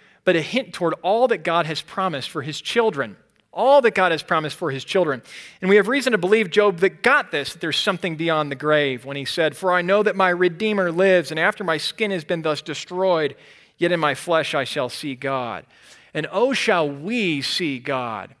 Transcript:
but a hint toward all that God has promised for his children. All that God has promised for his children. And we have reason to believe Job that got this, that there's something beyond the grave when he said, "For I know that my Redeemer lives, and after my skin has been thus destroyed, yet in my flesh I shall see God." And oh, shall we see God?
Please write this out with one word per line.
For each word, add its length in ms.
but 100
a 80
hint 300
toward 300
all 260
that 160
God 220
has 140
promised 500
for 120
his 180
children. 560
All 300
that 140
God 180
has 100
promised 340
for 140
his 140
children. 380
And 100
we 60
have 120
reason 240
to 60
believe 320
Job 280
that 240
got 300
this, 200
that 80
there's 180
something 360
beyond 380
the 40
grave 480
when 120
he 80
said, 320
"For 160
I 80
know 220
that 120
my 140
Redeemer 640
lives, 380
and 100
after 240
my 140
skin 340
has 120
been 180
thus 180
destroyed, 760
yet 120
in 80
my 160
flesh 400
I 100
shall 260
see 260
God." 480
And 180
oh, 220
shall 360
we 520
see 380
God? 600